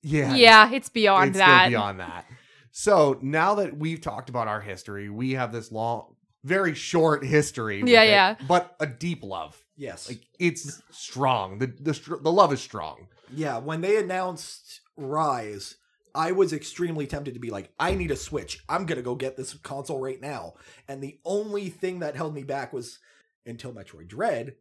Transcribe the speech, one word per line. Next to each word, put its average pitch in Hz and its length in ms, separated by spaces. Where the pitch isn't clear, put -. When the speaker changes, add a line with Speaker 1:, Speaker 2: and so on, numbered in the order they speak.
Speaker 1:
Yeah. 156 340
Speaker 2:
Yeah, 226 340
it's 262 200
beyond 196 400
Speaker 1:
It's 185 80
Speaker 2:
that. 185 240
Speaker 1:
still 180 80
beyond 101 280
that. 87 280
So 156 500
now 160 360
that 175 200
we've 160 240
talked 123 280
about 120 180
our 107 140
history, 101 500
we 123 220
have 127 180
this 113 220
long, 113 420
very 175 300
short 156 500
history 127 580
with 247 80
Speaker 2:
Yeah, 226 140
Speaker 1:
it, 220 60
Speaker 2:
yeah. 202 260
Speaker 1:
but 175 320
a 156 80
deep 147 380
love. 87 360
Speaker 3:
Yes. 131 320
Speaker 1:
Like, 120 120
it's 165 420
strong. 113 680
The, 127 80
the 147 140
str-, 156 280
the 151 80
love 175 220
is 131 80
strong. 80 480
Speaker 3:
Yeah, 143 240
when 156 220
they 196 160
announced 185 840
Rise, 131 800
I 160 180
was 185 200
extremely 160 560
tempted 143 260
to 120 60
be 120 100
like, 98 300
"I 180 160
need 170 160
a 131 40
Switch. - 520
I'm 170 180
gonna 151 160
go 123 140
get 131 200
this 131 180
console 139 460
right 131 200
now." 123 320
And 135 160
the 139 220
only 202 460
thing 180 300
that 151 140
held 151 200
me 143 100
back 139 280
was, 120 260
until 120 260
Metroid 90 360
Dread 143 520